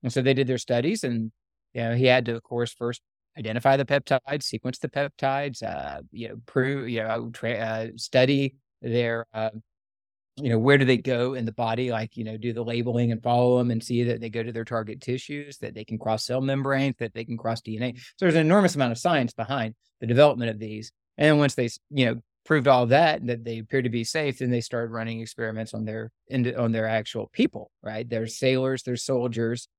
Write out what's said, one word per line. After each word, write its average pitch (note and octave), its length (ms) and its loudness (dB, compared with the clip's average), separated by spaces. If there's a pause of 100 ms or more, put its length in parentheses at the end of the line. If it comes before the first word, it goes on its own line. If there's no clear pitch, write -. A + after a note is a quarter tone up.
And B2+ 100 -4
so C3+ 100 0
they C3 120 4
did C3 140 2
their B2+ 100 0
studies, C3 480 -2
and, A2+ 260 -2 (420)
you A#2+ 80 -6
know, A#2 140 -2
he B2+ 100 4
had B2+ 200 6
to, A#2 100 -2
of A2+ 80 -10
course, A#2+ 300 -4
first A#2+ 280 -6 (340)
identify A#2+ 400 2
the C#3 100 2
peptides, C#3 580 -2
sequence - 340 -6
the D3+ 120 -8
peptides, C#3 760 -4
uh, C#2+ 380 -8 (100)
you - 180 -12
know, G#2+ 60 -12 (100)
prove, C3+ 420 0
you A2+ 140 -2
know, A2+ 300 -4
tra-, A#2 260 -4
uh, A2+ 380 -4
study C3+ 600 2 (240)
their, A#2 540 -2
uh, A2 160 -2 (880)
you C#3 140 -4
know, A2+ 100 4
where C#3 180 6
do C3+ 80 6
they B2+ 120 4
go B2+ 360 -2
in B2+ 120 -4
the A2+ 60 -4
body, A#2 380 -2
like, A2 260 -4
you A#2 80 -8
know, A2 140 -10
do A#2 160 -6
the A#2 100 -6
labeling A#2 480 0
and A2+ 120 -4
follow B2 360 4
'em A#2+ 120 2
and A2+ 120 -2
see A#2+ 200 0
that A2+ 180 -2
they A#2 80 -8
go A2+ 140 -4
to A#2+ 80 -6
their A2+ 120 -6
target A2+ 380 -6
tissues, C#3+ 560 -8
that - 160 -10
they G#2+ 100 -12
can A2+ 140 -8
cross A2 260 -2
cell B2+ 180 -2
membranes, C3+ 580 0
that A#2 160 -6
they A#2 100 -8
can A#2 100 -8
cross A2+ 260 -4
D A2 160 -8
N A2 40 -4
A. B2 140 -4
So B2 60 -20 (180)
there's F3 160 4
an E3 60 6
enormous F3 340 4
amount C3 160 2
of A#2 80 -6
science D3 340 0
behind A2+ 400 -4 (260)
the C#3 60 -8
development A#2+ 460 4
of G#2+ 80 -8
these. G#2+ 320 -10 (260)
And D3 80 4
then D3+ 140 8
once C#3+ 160 2
they, B2 100 0
s-, - 140 -6 (100)
you C3+ 160 2
know, A#2 160 -2 (240)
proved C#3+ 220 4
all B2 180 8
that, D3 400 4
that A#2 200 -4
they A#2 120 -8
appeared A#2+ 280 -2
to A#2+ 40 0
be A#2 140 -2
safe, C#3+ 340 -2
then B2+ 140 -2
they B2 100 0
started A#2 300 -6
running A2+ 300 -8
experiments A2 520 -8
on A2 120 -6
their, A2 260 -8 (160)
in, B2+ 280 0
on A#2 160 2
their A2 160 0
actual A2 460 -2
people, - 380 0 (100)
right? A2 260 -8
Their A2+ 200 -4
sailors, C3 560 0
their B2 120 -4
soldiers. A#2+ 720 -2 (120)